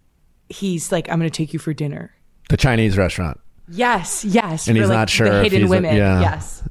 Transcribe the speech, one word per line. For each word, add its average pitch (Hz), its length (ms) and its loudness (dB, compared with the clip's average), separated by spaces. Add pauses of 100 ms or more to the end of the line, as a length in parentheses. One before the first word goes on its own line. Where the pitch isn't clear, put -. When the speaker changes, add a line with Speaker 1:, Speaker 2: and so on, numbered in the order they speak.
(500)
Speaker 1:
he's 180 420 -6
like, 165 180 -2
"I'm 170 80 -2
gonna 165 140 -2
take 156 220 -6
you 160 60 -8
for 160 140 -6
dinner." 147 400 -8 (360)
Speaker 2:
The - 80 4
Chinese 113 400 2
restaurant. 87 420 -2 (280)
Speaker 1:
Yes, 196 560 -2
yes, 190 440 -2
Speaker 2:
And 117 100 4
Speaker 1:
for, 110 40 4
Speaker 2:
he's 101 80 2
Speaker 1:
like, 113 80 2
Speaker 2:
not 110 120 0
sure 117 180 2
Speaker 1:
the 101 100 4
Speaker 2:
if 101 60 4
Speaker 1:
hidden - 180 2
Speaker 2:
he's 185 80 4
a, - 20 2
Speaker 1:
women. 170 260 2
Speaker 2:
yeah, 95 240 4
Speaker 1:
Yes. 82 480 -2